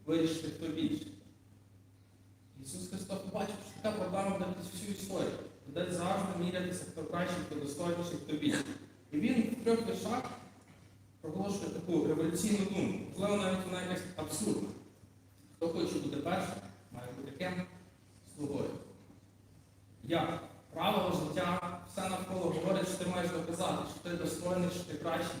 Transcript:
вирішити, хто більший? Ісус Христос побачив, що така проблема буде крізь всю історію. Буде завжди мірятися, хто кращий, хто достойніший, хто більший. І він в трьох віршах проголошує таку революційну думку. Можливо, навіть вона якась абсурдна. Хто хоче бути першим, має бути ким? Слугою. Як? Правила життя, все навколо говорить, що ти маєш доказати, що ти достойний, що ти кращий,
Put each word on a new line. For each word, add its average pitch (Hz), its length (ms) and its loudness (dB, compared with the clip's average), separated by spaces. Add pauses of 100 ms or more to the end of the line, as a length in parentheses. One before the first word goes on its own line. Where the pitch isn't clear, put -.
вирішити, 160 420 2
хто 160 240 -4
більший? 160 400 0 (1500)
Ісус 185 240 -6
Христос 190 300 -4
побачив, 208 360 -2 (100)
що - 180 -12
така 214 140 2
проблема 190 340 2
буде 185 140 2
крізь - 360 -4
всю 208 140 -4
історію. - 440 -2 (280)
Буде 175 240 -2
завжди 180 540 2
мірятися, 180 480 0
хто 156 120 -6
кращий, 175 320 0 (100)
хто 147 140 -4
достойніший, 170 640 0
хто 151 120 0
більший. 147 280 2 (480)
І 147 80 0
він 226 400 6
в - 40 -6
трьох 226 140 8 (100)
віршах - 420 0 (920)
проголошує 175 500 -2
таку 170 360 2
революційну 175 520 4
думку. 185 400 2 (120)
Можливо, 202 320 2
навіть 185 240 2
вона 180 160 -2
якась 175 200 -2 (140)
абсурдна. - 520 0 (880)
Хто 170 120 0
хоче 165 260 2
бути - 220 0
першим, - 380 2 (380)
має 123 240 -8
бути 135 220 -8
ким? 180 240 0 (760)
Слугою. 143 340 0 (1300)
Як? 165 360 0 (320)
Правила 180 400 2
життя, 180 680 0 (120)
все 190 160 -2
навколо 185 320 -2
говорить, 185 480 2
що - 160 -2
ти 175 60 2
маєш 175 200 2
доказати, 170 600 0
що - 200 -8
ти 175 60 0
достойний, 175 540 2
що - 140 -2
ти 156 140 -6
кращий, 170 420 0